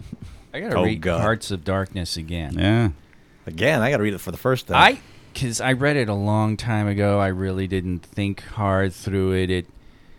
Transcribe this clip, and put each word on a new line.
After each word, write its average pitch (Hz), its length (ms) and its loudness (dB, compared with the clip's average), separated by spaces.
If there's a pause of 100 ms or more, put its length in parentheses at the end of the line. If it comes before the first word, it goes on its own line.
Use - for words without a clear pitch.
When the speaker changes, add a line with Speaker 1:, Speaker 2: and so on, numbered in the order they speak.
(520)
Speaker 1:
I 139 80 -12
gotta 190 180 -4
Speaker 2:
Oh, 90 60 4
Speaker 1:
read 82 160 0
Speaker 2:
God. 82 200 0
Speaker 1:
Hearts 110 320 0
of 85 120 -6
Darkness 95 520 -2
again. 80 420 -6
Speaker 3:
Yeah. 107 300 4 (580)
Speaker 2:
Again, 113 340 0
I 131 120 2
gotta 117 100 2
read 104 120 0
it 90 60 -6
for - 120 -8
the 82 40 -10
first 127 300 0
time. 98 100 0
Speaker 1:
I, 208 240 6 (380)
'cause 117 220 -4
I 131 140 2
read 139 220 2
it 120 120 2
a 104 60 0
long 107 420 2
time 107 320 -2
ago. 101 320 2
I 98 80 2
really 95 400 -2
didn't 90 340 -2
think 101 400 -4
hard 95 500 0
through 95 420 0
it. 92 140 0
It, 90 180 -2 (520)